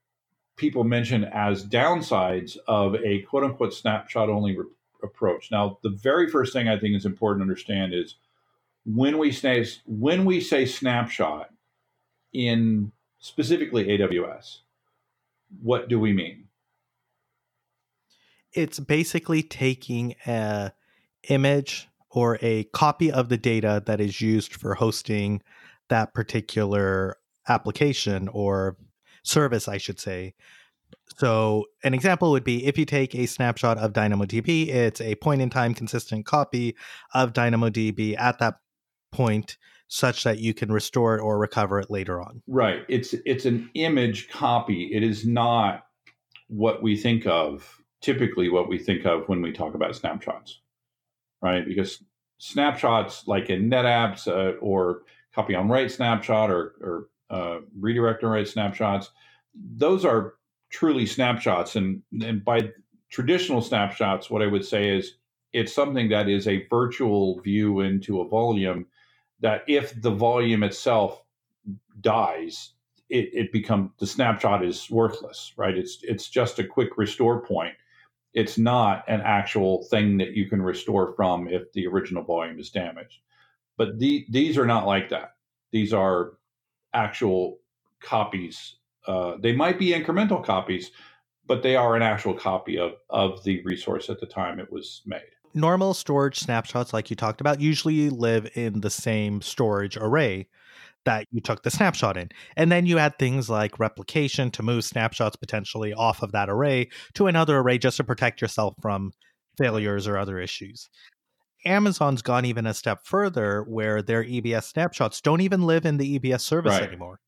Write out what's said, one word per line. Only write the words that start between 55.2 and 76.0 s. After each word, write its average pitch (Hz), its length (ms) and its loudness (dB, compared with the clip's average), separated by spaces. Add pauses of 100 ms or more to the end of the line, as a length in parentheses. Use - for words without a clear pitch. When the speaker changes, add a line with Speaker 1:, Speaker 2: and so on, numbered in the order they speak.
Speaker 1:
copy 107 200 0
on 95 140 0
write 127 220 2
snapshot 110 600 2
or, 87 300 -2
or, 85 280 -8 (220)
uh, 85 300 -6 (180)
redirect 113 460 0
on 113 60 2
write 107 180 0
snapshots, 98 640 -2 (440)
those 151 500 2
are 113 300 2 (360)
truly 135 360 2
snapshots. 117 680 0
And, 95 260 0 (200)
and 110 220 -2
by 117 260 2 (400)
traditional 151 520 2
snapshots, 101 680 0
what 107 120 0
I 104 40 2
would 101 180 0
say 101 320 0
is - 180 -6 (380)
it's 117 220 -2
something 135 360 0
that 104 180 2
is 101 180 0
a 98 220 0
virtual 110 720 0
view 101 400 0
into 98 400 -2
a 87 80 -4
volume 98 580 0 (540)
that 107 280 0
if 127 320 0
the 113 100 0
volume 117 520 2
itself 104 600 0 (760)
dies, 90 720 -2 (380)
it, 120 240 0
it 113 200 -4
become, 104 460 0
the 98 80 -4
snapshot 104 580 0
is - 260 -6
worthless, - 640 -2
right? 98 200 0
It's, 92 260 -6